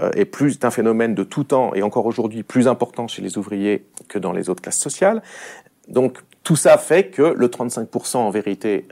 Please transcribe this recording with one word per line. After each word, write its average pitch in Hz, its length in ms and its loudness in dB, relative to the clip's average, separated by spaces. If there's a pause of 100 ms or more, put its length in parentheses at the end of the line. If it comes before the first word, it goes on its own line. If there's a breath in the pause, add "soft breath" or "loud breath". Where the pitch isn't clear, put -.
euh, 87 160 0
est 98 80 4
plus - 400 -2
un 120 80 2
phénomène 113 420 2
de 95 80 -2
tout 139 220 -4
temps 131 280 2
et 98 100 0
encore 104 240 0
aujourd'hui 113 360 -4
plus 127 240 2
important 120 400 0
chez 101 160 -10
les 98 160 -6
ouvriers 101 480 -2 (220)
que 104 100 -6
dans 90 140 -4
les 90 180 -4
autres 90 100 -2
classes - 200 -6
sociales. 202 420 0 (640 loud breath)
Donc 127 320 0 (240)
tout 160 140 2
ça 156 220 6
fait 185 300 2
que - 140 0
le 135 260 4
trente-cinq 120 400 -6
pour - 200 -6
cent 120 180 -2
en 101 40 0
vérité, 98 600 -4